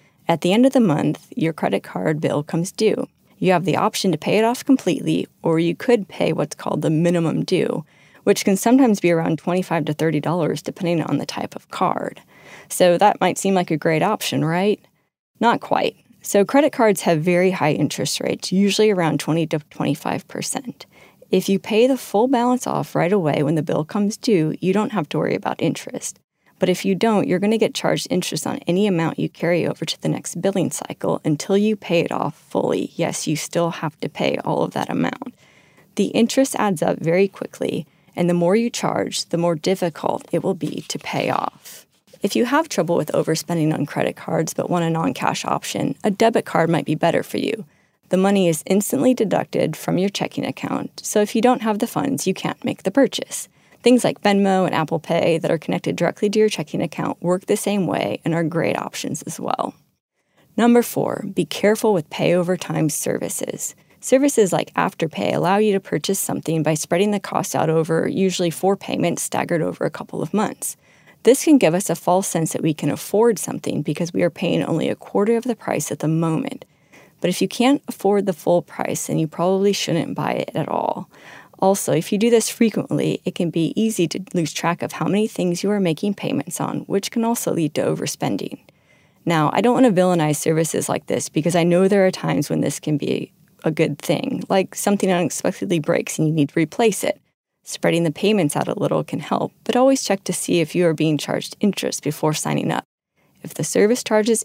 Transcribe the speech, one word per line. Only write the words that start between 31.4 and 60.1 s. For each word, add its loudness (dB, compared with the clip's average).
you 2
pay 0
it 0
off -4
fully. -2
Yes, -4
you 0
still -2
have -8
to -8
pay -2
all 0
of -4
that -4
amount. -4
The 2
interest 2
adds 0
up 0
very 2
quickly, -6
and 2
the 2
more 2
you 2
charge, -4
the -4
more 0
difficult -2
it 0
will -2
be -6
to -8
pay -4
off. -6
If -2
you 2
have 0
trouble 0
with 0
overspending 0
on -2
credit -2
cards -4
but -4
want 0
a 0
non-cash -2
option, -4
a 2
debit 2
card 2
might 0
be -2
better 0
for -6
you. -4
The 0
money 4
is 0
instantly 2
deducted 0
from -2
your 2
checking -4
account, -6
so 0
if 0
you 4
don't 4
have -2
the 0
funds, -4
you 0
can't -6
make -6
the -2
purchase. 0
Things 6
like 0
Venmo 4
and 0
Apple 0
Pay 2
that -2
are 2
connected -4
directly 0
to 0
your 4
checking -4
account -4
work -2
the 2
same 0
way -2
and 0
are 0
great -2
options -8
as -12
well. -4